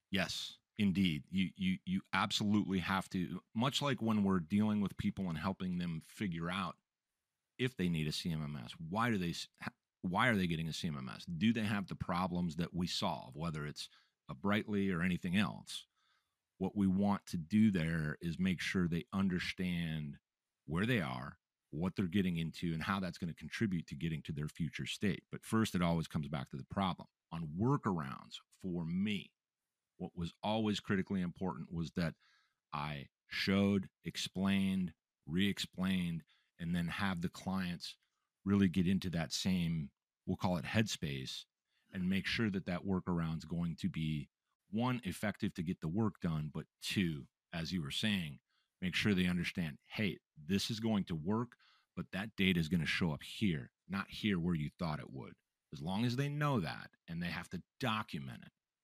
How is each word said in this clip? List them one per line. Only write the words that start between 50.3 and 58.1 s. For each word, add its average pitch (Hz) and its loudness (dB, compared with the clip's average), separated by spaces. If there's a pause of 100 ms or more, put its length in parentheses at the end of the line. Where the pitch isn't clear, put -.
this 87 0
is 110 -4
going 107 2
to 87 -4
work, 104 -2 (400)
but 90 -6
that 101 -6
data 92 6
is 78 2
gonna 80 2
show 85 0
up 71 -6
here, 78 -2 (180)
not 98 -4
here 101 -2
where 85 2
you 73 -2
thought 78 -2
it - -14
would." 65 -12 (380)
As 69 -10
long 95 -2
as 120 0
they 143 0
know 143 2
that, 64 -6 (180)
and 85 -4
they 87 -2
have 82 -4
to 90 -6 (180)
document 90 -4